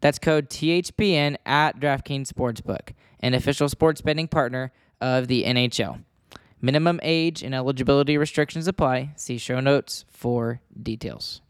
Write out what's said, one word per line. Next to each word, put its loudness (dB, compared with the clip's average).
That's 2
code 2
T -2
H -2
P 2
N 2
at 2
DraftKings -2
Sportsbook, -6
an 0
official 2
sports 2
betting -2
partner -2
of 2
the 2
N 2
H 2
L. -2
Minimum 2
age 0
and -6
eligibility 2
restrictions -2
apply. 0
See -8
show -4
notes 2
for -2
details. -8